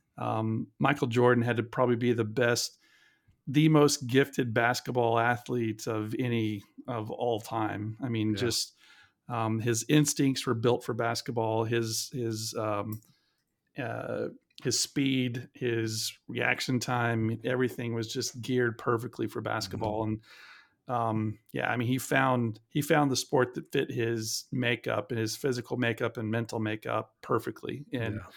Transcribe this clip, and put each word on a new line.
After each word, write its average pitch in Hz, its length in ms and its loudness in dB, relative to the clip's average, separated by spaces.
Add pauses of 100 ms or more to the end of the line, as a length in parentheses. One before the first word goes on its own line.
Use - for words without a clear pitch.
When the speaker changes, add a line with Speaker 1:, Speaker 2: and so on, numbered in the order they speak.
(180)
Speaker 1:
um, 110 500 -2 (120)
Michael 143 280 2
Jordan 123 360 6
had 117 140 2
to 113 60 0
probably 120 340 2
be 123 160 2
the 113 100 2
best, 117 540 0 (680)
the 151 200 4
most 147 400 6
gifted 131 460 2
basketball 120 680 2
athlete 117 680 0
of 110 300 -4
any 113 460 0 (240)
of 113 240 -6
all 120 300 -2
time. 110 600 -4
I 131 60 -6
mean, 110 220 0
Speaker 2:
Yeah. 104 80 0
Speaker 1:
just, - 380 -2 (520)
um, 110 320 -2
his 113 300 0
instincts 147 560 4
were 127 80 0
built 117 320 2
for 127 80 -4
basketball. 113 720 0
His, 113 480 -2
his, 113 420 -4
um, 107 460 -4 (760)
uh, 113 520 -6 (360)
his 127 160 0
speed, 127 720 -2
his 113 600 -4 (140)
reaction 123 520 0
time, 117 640 0
everything 123 520 -2
was 113 180 -4
just 123 260 -6
geared 120 380 2
perfectly 120 480 -2
for 113 160 -6
basketball. 110 600 -2
Speaker 2:
Mm-hmm. 110 80 -2
Speaker 1:
And, 110 100 -4 (720)
um, 110 440 0 (140)
yeah, - 180 -2
I 117 40 0
mean, 120 120 -2
he 127 100 0
found, 127 640 0 (100)
he 147 140 -2
found 147 260 4
the 127 60 0
sport 123 400 2
that - 160 -10
fit 135 180 0
his 117 600 -4
makeup 120 600 -2
and 117 80 -2
his 110 160 -2
physical 123 400 -4
makeup 117 420 0
and 110 120 -4
mental 113 300 -2
makeup 110 640 -4
perfectly. 123 680 -4
And 113 280 -4 (180)